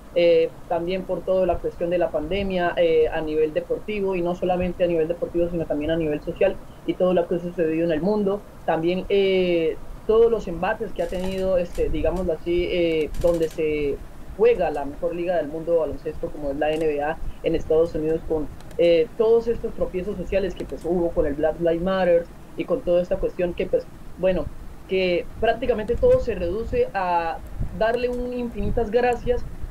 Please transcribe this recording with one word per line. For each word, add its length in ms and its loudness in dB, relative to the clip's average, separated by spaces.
eh, 340 6
también 320 -2
por 180 -4
toda 240 2
la 140 2
cuestión 320 -4
de 80 2
la 120 2
pandemia, 680 0
eh, 300 6
a 120 -2
nivel 320 0
deportivo, 640 -2
y 60 0
no 120 0
solamente 500 0
a 20 6
nivel 200 2
deportivo, 440 -2
sino 160 -2
también 240 -2
a 60 0
nivel 260 -2
social, 340 0
y 80 0
todo 180 2
lo 160 2
que 60 -2
ha 60 0
sucedido 440 0
en 80 2
el 80 0
mundo. 400 0
También, 460 0
eh, 640 2
todos 220 6
los 180 -2
embates 440 -4
que 100 -2
ha 40 -2
tenido, 520 -2
este, 320 -2
digámoslo 420 0
así, 380 0
eh, 400 2
donde 300 2
se 460 -2
juega 320 4
la 160 -4
mejor 280 -4
liga 220 -2
del 120 0
mundo 240 -4
de 80 6
baloncesto, 500 -4
como 200 -6
es 60 -4
la 160 0
N 120 0
B 180 0
A 160 -2
en 100 0
Estados 400 2
Unidos, 320 0
con, 220 -2
eh, 280 6
todos 300 4
estos 260 -4
tropiezos 420 -4
sociales 380 -2
que, 100 -8
pues, 200 -10
hubo 260 2
con 160 2
el 80 -2
Black 260 0
Lives 220 2
Matter 420 4
y 80 -4
con 160 0
toda 220 2
esta 140 -2
cuestión 360 -2
que, 140 -4
pues, 180 0
bueno, 300 0
que 380 0
prácticamente 560 0
todo 240 6
se 140 -2
reduce 600 -2
a 420 0
darle 300 2
un 240 -4
infinitas 580 -2
gracias 540 2